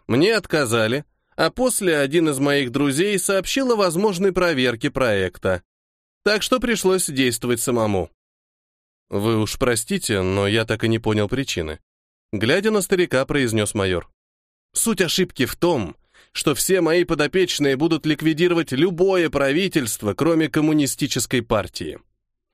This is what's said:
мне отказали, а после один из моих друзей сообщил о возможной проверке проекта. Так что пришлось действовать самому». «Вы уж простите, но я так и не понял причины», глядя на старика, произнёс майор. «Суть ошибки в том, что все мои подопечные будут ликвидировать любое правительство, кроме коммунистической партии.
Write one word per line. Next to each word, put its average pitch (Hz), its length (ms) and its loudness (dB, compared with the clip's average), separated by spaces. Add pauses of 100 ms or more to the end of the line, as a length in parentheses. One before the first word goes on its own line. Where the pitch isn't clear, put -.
мне 165 280 2
отказали, 120 680 0 (320)
а 156 160 0
после 202 460 0
один 151 320 2
из 135 100 -2
моих 143 320 0
друзей 147 480 0
сообщил 214 540 0
о - 20 4
возможной 190 560 0
проверке 143 580 0
проекта. 95 720 0 (600)
Так 208 180 2
что 254 180 0
пришлось 190 480 0
действовать 123 540 0
самому». 107 480 0 (1000)
«Вы 110 300 0
уж 107 180 -4
простите, 123 640 -2
но 98 260 0
я 110 180 0
так 110 180 -2
и 113 60 2
не 110 100 0
понял 107 300 0
причины», 90 500 -6 (540)
глядя 156 380 0
на 208 100 2
старика, 165 440 2
произнёс 113 480 0
майор. 95 360 -2 (640)
«Суть 214 280 0
ошибки 175 440 0
в - 100 -6
том, 127 400 0 (380)
что - 220 -2
все 185 260 0
мои 170 240 2
подопечные 147 720 0
будут 160 280 0
ликвидировать 160 680 0
любое 175 560 2
правительство, 139 840 0
кроме 160 360 2
коммунистической 147 920 0
партии. 90 580 -4 (540)